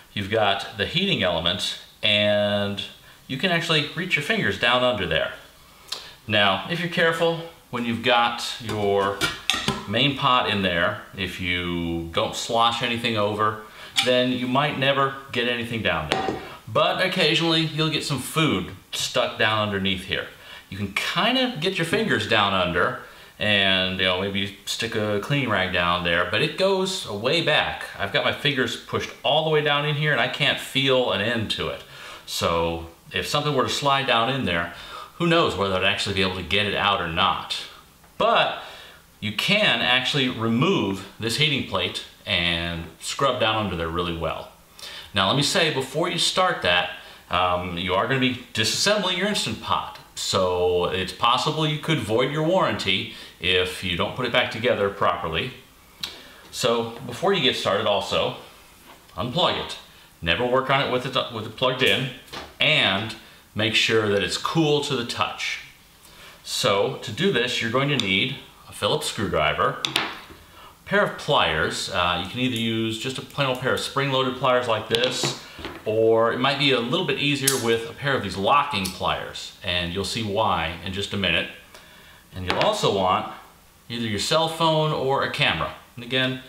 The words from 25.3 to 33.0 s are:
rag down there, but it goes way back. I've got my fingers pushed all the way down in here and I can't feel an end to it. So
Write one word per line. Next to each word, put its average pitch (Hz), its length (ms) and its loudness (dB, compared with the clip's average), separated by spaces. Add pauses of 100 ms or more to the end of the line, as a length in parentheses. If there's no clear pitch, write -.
rag 92 240 0
down 87 320 2
there, 87 260 2
but 110 120 2
it - 160 -2
goes 190 500 0
way 123 320 0
back. 131 440 0 (140)
I've 98 140 -4
got 143 120 2
my 113 80 2
fingers 127 440 0
pushed - 340 -4 (120)
all 151 220 2
the 160 60 0
way 151 120 4
down 147 240 0
in 151 80 0
here 151 180 0
and 120 80 2
I 123 80 2
can't 135 300 0
feel 127 540 2
an 98 100 0
end 113 300 -2
to 80 160 -2
it. 64 140 -8 (440)
So 85 640 0 (240)